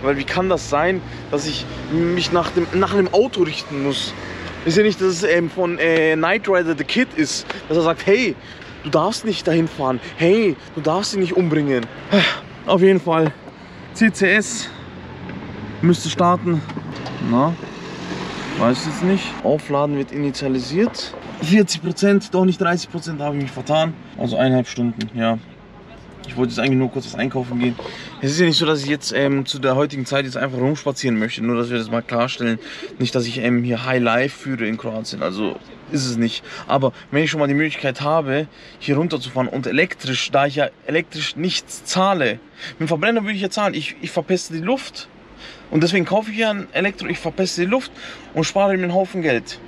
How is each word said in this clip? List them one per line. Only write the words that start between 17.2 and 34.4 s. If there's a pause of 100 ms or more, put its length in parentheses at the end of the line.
Na, (1040)
weiß
jetzt
nicht. (180)
Aufladen
wird
initialisiert. (260)
Vierzig
Prozent,
doch
nicht
dreißig
Prozent,
da
habe
ich
mich
vertan. (240)
Also
eineinhalb
Stunden,
ja. (880)
Ich
wollte
jetzt
eigentlich
nur
kurz
was
einkaufen
gehen. (460)
Es
ist
ja
nicht
so,
dass
ich
jetzt,
ähm,
zu
der
heutigen
Zeit
jetzt
einfach
rumspazieren
möchte.
Nur,
dass
wir
das
mal
klarstellen. (400)
Nicht,
dass
ich,
ähm,
hier
High
Life
führe